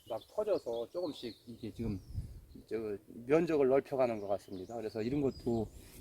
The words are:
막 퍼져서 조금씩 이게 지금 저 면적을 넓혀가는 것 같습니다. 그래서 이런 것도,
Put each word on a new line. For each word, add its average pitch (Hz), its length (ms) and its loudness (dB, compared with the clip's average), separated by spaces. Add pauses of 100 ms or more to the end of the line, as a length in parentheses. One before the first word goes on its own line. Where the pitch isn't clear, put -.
막 110 120 -6 (140)
퍼져서 135 580 0
조금씩 151 420 -6 (120)
이게 113 260 -10
지금 107 260 -4 (680)
저 107 280 -4 (300)
면적을 151 420 6
넓혀가는 131 520 4
것 101 80 -6
같습니다. 98 480 -4
그래서 110 260 -4
이런 131 180 0
것도, 117 460 0 (340)